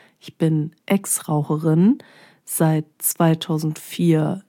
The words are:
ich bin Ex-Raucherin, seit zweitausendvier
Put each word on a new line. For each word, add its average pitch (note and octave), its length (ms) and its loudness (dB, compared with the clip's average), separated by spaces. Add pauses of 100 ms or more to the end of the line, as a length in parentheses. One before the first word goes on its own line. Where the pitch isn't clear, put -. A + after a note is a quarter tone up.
(200)
ich - 180 -20
bin D#3+ 340 0 (140)
Ex-Raucherin, E3 1120 0 (460)
seit D#3 400 0 (120)
zweitausendvier D#3+ 1500 0